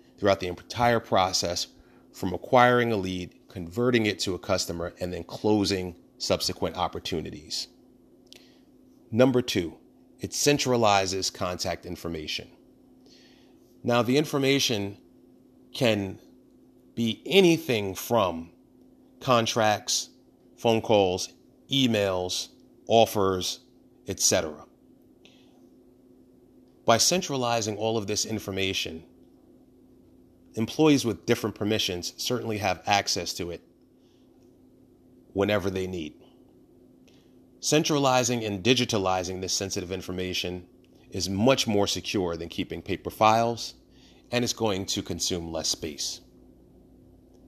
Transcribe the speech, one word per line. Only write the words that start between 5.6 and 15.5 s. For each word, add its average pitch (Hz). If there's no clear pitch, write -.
subsequent 90
opportunities. 82
Number 123
two, 87
it -
centralizes 104
contact 90
information. 82
Now, 120
the 127
information 135